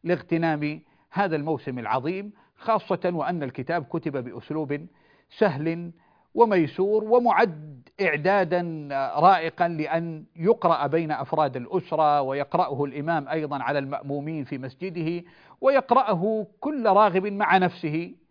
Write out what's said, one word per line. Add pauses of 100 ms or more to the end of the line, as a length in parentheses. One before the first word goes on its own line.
لاغتنام (300)
هذا
الموسم
العظيم، (240)
خاصة
وأن
الكتاب
كتب
بأسلوب (440)
سهل (440)
وميسور
ومعد (120)
إعدادا (280)
رائقا
لأن (120)
يقرأ
بين
أفراد
الأسرة،
ويقرأه
الإمام
أيضا
على
المأمومين
في
مسجده، (360)
ويقرأه (140)
كل
راغب
مع
نفسه. (180)